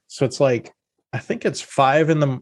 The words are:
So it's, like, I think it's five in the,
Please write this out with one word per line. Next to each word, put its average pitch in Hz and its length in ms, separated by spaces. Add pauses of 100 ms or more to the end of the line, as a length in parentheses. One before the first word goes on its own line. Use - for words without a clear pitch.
So - 180
it's, - 140
like, 131 300 (440)
I 123 40
think - 280
it's 165 160
five 143 480
in 156 100
the, 135 220